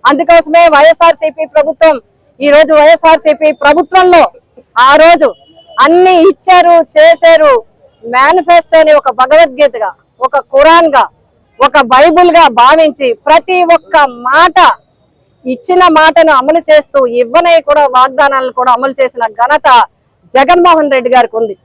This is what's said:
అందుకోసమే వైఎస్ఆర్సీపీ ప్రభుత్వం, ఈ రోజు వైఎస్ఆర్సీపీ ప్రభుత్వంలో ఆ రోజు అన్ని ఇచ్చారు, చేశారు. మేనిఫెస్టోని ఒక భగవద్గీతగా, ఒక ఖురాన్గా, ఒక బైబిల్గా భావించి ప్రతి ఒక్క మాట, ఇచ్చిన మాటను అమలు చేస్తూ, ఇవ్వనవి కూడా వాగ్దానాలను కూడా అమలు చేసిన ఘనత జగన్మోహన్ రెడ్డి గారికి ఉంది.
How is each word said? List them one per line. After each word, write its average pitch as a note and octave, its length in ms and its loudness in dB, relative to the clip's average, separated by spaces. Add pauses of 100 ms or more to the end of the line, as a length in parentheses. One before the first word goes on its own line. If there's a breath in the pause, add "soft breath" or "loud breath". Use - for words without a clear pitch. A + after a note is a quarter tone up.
(100)
అందుకోసమే E4 520 0 (120)
వైఎస్ఆర్సీపీ D#4 680 -2 (100)
ప్రభుత్వం, D4+ 420 0 (440)
ఈ C#4+ 140 -2
రోజు D#4 260 2
వైఎస్ఆర్సీపీ D#4 720 0 (140)
ప్రభుత్వంలో F4 580 0 (680)
ఆ C#4+ 40 2 (100)
రోజు D#4+ 260 2 (560)
అన్ని F4+ 280 2 (160)
ఇచ్చారు, F4+ 460 0 (180)
చేశారు. E4 580 2 (640)
మేనిఫెస్టోని D#4+ 840 0
ఒక - 80 -6 (100)
భగవద్గీతగా, C4 720 -2 (360)
ఒక B3+ 100 -6 (160)
ఖురాన్గా, D4+ 500 2 (640)
ఒక C#4+ 140 -2 (120)
బైబిల్గా E4 520 2 (160)
భావించి C#4+ 480 0 (180)
ప్రతి E4+ 320 -2 (160)
ఒక్క - 220 -4 (320)
మాట, D#4+ 300 0 (880)
ఇచ్చిన D4+ 380 -4 (160)
మాటను D#4+ 420 2
అమలు D#4 300 -2
చేస్తూ, D4+ 280 0 (220)
ఇవ్వనవి E4 480 0
కూడా D4 160 0 (120)
వాగ్దానాలను C4+ 640 -2
కూడా B3+ 160 -2
అమలు C4 240 -6
చేసిన B3 240 -4 (180)
ఘనత C#4+ 260 -2 (640)
జగన్మోహన్ D#4+ 600 0
రెడ్డి B3 220 -4
గారికి A#3 260 -2
ఉంది. G3+ 220 -8